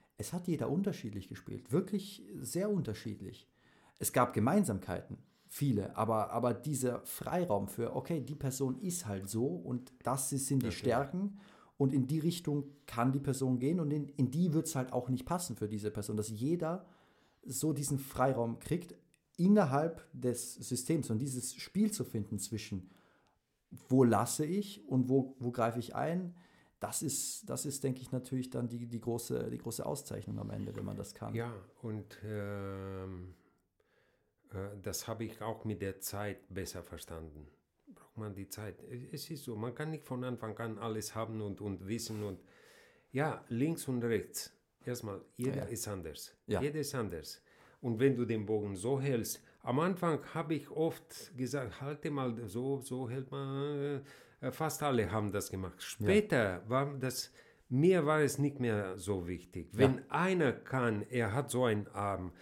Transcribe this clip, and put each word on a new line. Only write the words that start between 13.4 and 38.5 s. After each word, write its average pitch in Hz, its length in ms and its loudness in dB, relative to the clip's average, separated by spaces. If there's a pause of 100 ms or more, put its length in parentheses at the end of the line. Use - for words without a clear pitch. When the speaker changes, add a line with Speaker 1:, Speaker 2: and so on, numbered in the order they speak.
Speaker 1:
gehen 151 220 2
und 147 100 0
in, 147 200 0
in 123 200 2
die 165 220 4
wird's 156 240 2
halt 127 160 -2
auch 123 160 0
nicht 127 180 0
passen 175 300 -2
für 104 120 0
diese 104 220 -2
Person, 107 260 -2
dass 104 120 0
jeder 160 580 0 (580)
so 151 280 0
diesen 139 260 0
Freiraum 127 600 0
kriegt, - 340 -4 (420)
innerhalb 170 760 6
des 123 420 -2
Systems - 560 0
und 110 80 2
dieses 127 360 -2
Spiel 208 360 2
zu 127 140 -2
finden 107 340 -2
zwischen, 101 520 -6 (960)
wo 131 160 8
lasse 117 420 4
ich 202 420 -2
und 127 200 4
wo, 131 320 4
wo 120 100 -2
greife 120 300 2
ich - 160 -6
ein, 175 380 0 (460)
das - 220 -4
ist, - 460 -4
das 139 180 -4
ist, 139 160 -6
denke 127 180 0
ich, - 120 -14
natürlich 127 380 -4
dann 120 180 -2
die, 120 180 -6
die 117 140 -6
große, 117 500 -2
die 120 80 -4
große - 260 -6
Auszeichnung 104 540 -4
am 104 120 -6
Ende, 104 260 -6
wenn 104 80 -4
man 50 120 -4
das - 180 -8
kann. 110 200 -8
Speaker 2:
Ja, 117 180 -4 (300)
und, 107 420 -8
ähm, 95 1120 -6 (1160)
äh, 101 60 -10 (260)
das 98 260 -4
habe 113 160 -4
ich - 180 -8
auch 107 220 -4
mit 104 180 -2
der 95 180 -2
Zeit 101 380 -4 (140)
besser 90 300 -6
verstanden. 80 640 -12 (480)
Braucht - 220 -20
man 107 180 -8
die 95 140 -10
Zeit. 104 280 -10 (360)